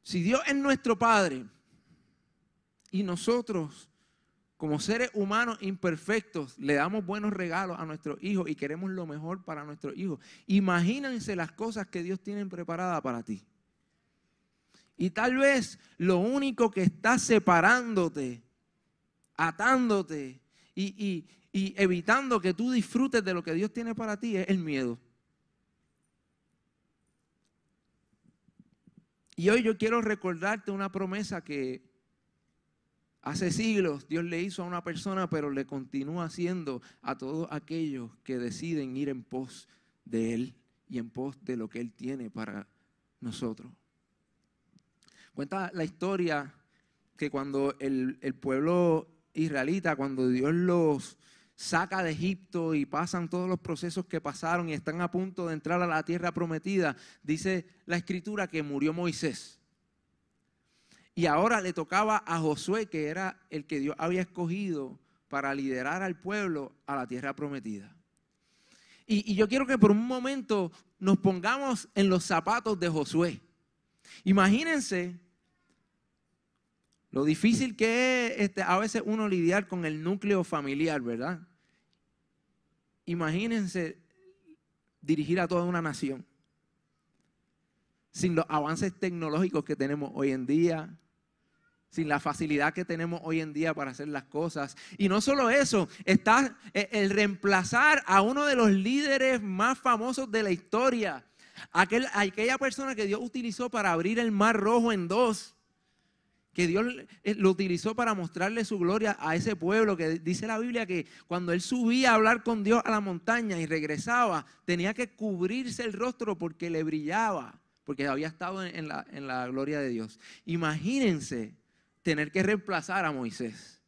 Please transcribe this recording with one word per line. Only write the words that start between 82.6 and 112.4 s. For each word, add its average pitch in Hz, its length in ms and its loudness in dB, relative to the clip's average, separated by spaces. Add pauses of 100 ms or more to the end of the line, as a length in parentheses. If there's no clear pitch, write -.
Imagínense 175 920 -2 (1040)
dirigir 156 380 2
a 170 80 2
toda 175 160 0
una 175 180 0
nación 139 440 -4 (1900)
sin 180 240 0
los 160 140 2
avances 156 500 0
tecnológicos 165 640 0
que 147 120 -2
tenemos 139 380 -2
hoy 139 180 0
en 131 140 -2
día, 160 500 2 (960)
sin 156 200 -2
la 147 100 2
facilidad 147 540 0
que 180 100 -4
tenemos 170 400 -4
hoy 160 160 0
en 156 140 -6
día 156 200 0
para 139 180 -6
hacer 147 180 -10
las - 160 -8
cosas. 151 500 -6 (220)
Y 202 100 4
no 202 140 4
solo 269 280 4
eso, 240 380 4 (160)
está, 226 540 4 (160)
eh, 202 180 -2
el 202 180 2
reemplazar 202 960 4
a 190 160 8
uno 269 240 2
de 277 100 4
los 226 140 8
líderes 262 720 2
más 208 380 0
famosos 247 500 0
de 220 140 2
la 196 80 2
historia, 208 760 0 (460)
aquel, 208 420 4
aquella 208 440 0
persona 262 380 -4
que 208 100 -2
Dios 202 180 -2
utilizó 240 460 -6
para 196 240 2
abrir 190 260 2
el 233 120 2
Mar 214 260 6
Rojo 226 340 4
en 185 160 0
dos, 220 460 0 (1040)
que 180 80 2
Dios, 196 220 2 (360)
eh, 202 120 0
lo 190 160 6
utilizó 190 420 0
para 226 220 0
mostrarle 190 500 -2
su 202 140 -4
gloria 202 400 2
a 160 160 0
ese 208 200 0
pueblo, 196 400 2
que 165 220 -2
dice 170 300 -2
la 220 100 -2
Biblia 233 300 -4
que 175 180 -4 (220)
cuando 175 240 -2
él 180 100 2
subía 247 480 2
a 226 60 8
hablar 220 260 6